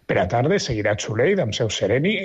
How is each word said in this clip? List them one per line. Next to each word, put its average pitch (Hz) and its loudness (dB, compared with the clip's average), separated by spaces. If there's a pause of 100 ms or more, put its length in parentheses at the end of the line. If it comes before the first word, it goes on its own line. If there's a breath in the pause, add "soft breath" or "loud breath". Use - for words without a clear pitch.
(100)
Per - 0
la 92 2
tarda 135 2
seguirà 107 0
el - -8
soleil 143 2
amb 107 -4
seu 110 -2
sereni, 139 0